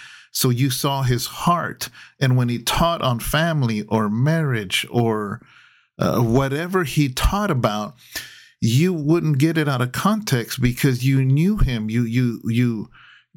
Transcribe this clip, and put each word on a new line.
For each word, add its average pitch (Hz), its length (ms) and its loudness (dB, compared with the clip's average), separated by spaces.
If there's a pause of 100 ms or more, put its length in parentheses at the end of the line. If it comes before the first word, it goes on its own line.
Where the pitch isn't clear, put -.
(320)
So - 180 0
you 131 200 0
saw 135 320 -2
his 123 240 0
heart. - 600 -4 (320)
And 127 160 2
when 123 120 2
he 120 100 -2
taught - 440 0
on 120 180 0
family 147 640 0
or 107 280 0
marriage 123 800 0
or, 107 500 -2 (580)
uh, 92 220 0
whatever 135 640 0
he 147 260 0
taught 196 420 0
about, 107 440 -2 (680)
you 135 320 4
wouldn't 156 460 2
get 156 180 2
it 151 120 0
out 131 120 0
of 123 120 -2
context 190 680 -2
because 123 460 0
you 135 180 2
knew 160 340 2
him. 110 300 0
You, 117 140 0
you, 117 420 0
you, 117 460 0 (460)